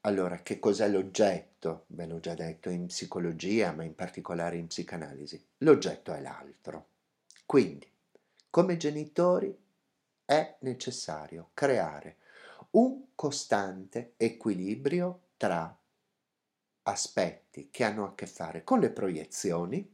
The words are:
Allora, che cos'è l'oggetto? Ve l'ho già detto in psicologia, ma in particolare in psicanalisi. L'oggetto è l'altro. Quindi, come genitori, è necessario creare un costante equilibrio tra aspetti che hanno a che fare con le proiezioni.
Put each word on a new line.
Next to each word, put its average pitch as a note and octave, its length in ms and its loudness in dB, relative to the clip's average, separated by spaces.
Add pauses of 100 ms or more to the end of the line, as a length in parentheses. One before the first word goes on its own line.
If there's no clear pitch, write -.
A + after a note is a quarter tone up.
Allora, F#2 360 0
che - 160 -6
cos'è G#2 280 4
l'oggetto? F#2+ 1000 0
Ve E2+ 160 -10
l'ho E2 160 -8
già E2+ 140 -8
detto E2 340 -8
in F2+ 180 -4
psicologia, F2 840 -2
ma D#2+ 120 -8
in D#2+ 100 -10
particolare F2 640 -6
in E2+ 80 -8
psicanalisi. D2+ 760 -10 (160)
L'oggetto F#2+ 540 6
è D2 80 -6
l'altro. C#2+ 680 -14 (580)
Quindi, F2 440 4 (600)
come F3 260 4
genitori, E3 800 0 (680)
è D#3 340 2
necessario E2+ 920 -8
creare E2+ 600 0 (560)
un C4 420 4
costante G2+ 1040 -4
equilibrio A#2 1040 -2 (180)
tra E2+ 360 -2 (1080)
aspetti - 880 -2
che - 140 0
hanno G#2+ 200 0
a F#2+ 100 -8
che G2 120 -10
fare E2 360 -10
con B3+ 180 4
le A#2+ 100 4
proiezioni. F2+ 1040 -4